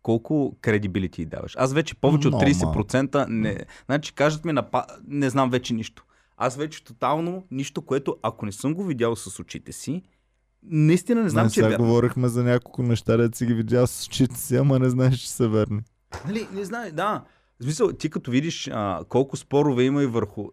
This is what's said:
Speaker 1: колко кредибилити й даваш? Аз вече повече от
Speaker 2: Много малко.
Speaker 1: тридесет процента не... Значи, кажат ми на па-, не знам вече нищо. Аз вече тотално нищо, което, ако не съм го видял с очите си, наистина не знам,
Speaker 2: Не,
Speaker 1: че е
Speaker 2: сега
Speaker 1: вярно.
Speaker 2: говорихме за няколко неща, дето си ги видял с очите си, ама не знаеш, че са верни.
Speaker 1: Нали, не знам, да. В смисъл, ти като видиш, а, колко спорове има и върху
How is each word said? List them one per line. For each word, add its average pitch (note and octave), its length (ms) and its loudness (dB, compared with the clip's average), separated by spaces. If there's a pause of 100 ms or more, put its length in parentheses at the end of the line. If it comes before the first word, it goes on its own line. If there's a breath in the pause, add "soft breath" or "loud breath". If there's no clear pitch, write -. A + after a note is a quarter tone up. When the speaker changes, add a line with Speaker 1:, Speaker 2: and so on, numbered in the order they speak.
Speaker 1:
колко B2+ 600 0
кредибилити G2+ 600 -2
й D#2+ 40 -4
даваш? - 300 -12
Аз C3+ 180 0
вече D#3+ 220 -2
повече - 220 2
от C#3+ 60 2
Speaker 2:
Много D#3 100 4
малко. C3+ 120 2
Speaker 1:
тридесет E2+ 280 2
процента C3 560 0
не... G#2+ 280 -2 (280 loud breath)
Значи, D3 280 -4
кажат D#3 320 0
ми E3 80 -2
на B2+ 100 0
па-, - 220 -4 (200)
не C#3 240 -2
знам C3 200 2
вече B2 240 -2
нищо. - 320 -8 (320)
Аз B2 180 -4
вече D3+ 280 -8
тотално E3 680 -4
нищо, C3+ 300 -6
което, C#3 400 -4
ако A2+ 240 -6
не G2+ 60 -6
съм C#3 220 -4
го F#3 100 -6
видял A#2 320 -2
с - 240 -14
очите - 320 -14
си, D#3+ 300 -8 (600)
наистина F3 600 2
не G#3 60 0
знам, A2+ 140 2
Speaker 2:
Не, A2 60 4
Speaker 1:
че - 20 0
е - 40 -8
Speaker 2:
сега A2 140 4
Speaker 1:
вярно. A2+ 160 2
Speaker 2:
говорихме A#2+ 420 2
за A#2+ 160 0
няколко B2 400 0
неща, A2+ 340 2
дето A#2 200 2
си A#2+ 80 -2
ги A#2+ 80 2
видял A#2 340 2
с - 200 -8
очите A#2+ 280 0
си, - 200 -4
ама C3+ 240 4
не B2+ 100 4
знаеш, B2+ 260 4
че - 140 -10
са A#2 200 0
верни. G#2+ 320 0 (460)
Speaker 1:
Нали, G#3+ 260 -4
не G3 120 -6
знам, A3+ 260 -8
да. F3 320 -4 (360 soft breath)
В A#2+ 40 -12
смисъл, C3 280 2
ти - 180 -4
като D3+ 220 -6
видиш, C#3+ 380 -2
а, G2+ 360 -4
колко C3+ 320 0
спорове C#3 460 2
има C#3+ 200 2
и C#3 40 2
върху G#2+ 460 -2